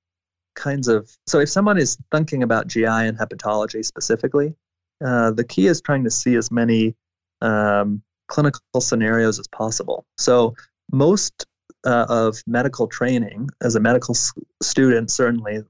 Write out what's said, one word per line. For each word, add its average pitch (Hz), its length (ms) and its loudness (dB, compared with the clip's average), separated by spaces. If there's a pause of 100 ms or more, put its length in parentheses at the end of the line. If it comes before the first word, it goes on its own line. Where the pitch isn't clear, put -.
(540)
kinds 139 320 -4
of, 110 240 0 (160)
so 160 140 2
if 151 80 2
someone 202 300 2
is 139 200 0 (140)
thinking 151 300 0
about 113 260 0
G 113 180 0
I 113 180 0
and 110 140 -4
hepatology 107 640 -4
specifically, 143 720 -2 (500)
uh, 120 260 2
the 113 140 -2
key 185 220 0
is 170 140 2
trying 135 240 0
to 113 60 0
see 123 260 0
as 113 140 -2
many, 113 440 2 (460)
um, 104 640 0 (260)
clinical 143 520 0
scenarios 113 580 0
as - 100 -14
possible. - 580 -6 (100)
So 120 380 2 (360)
most, 151 560 2 (380)
uh, 120 240 2
of 113 380 0
medical 120 400 0
training 123 640 -2 (120)
as 113 140 0
a 110 60 4
medical 117 340 2
s-, - 180 -4 (300)
student, 120 480 2
certainly, 110 600 -2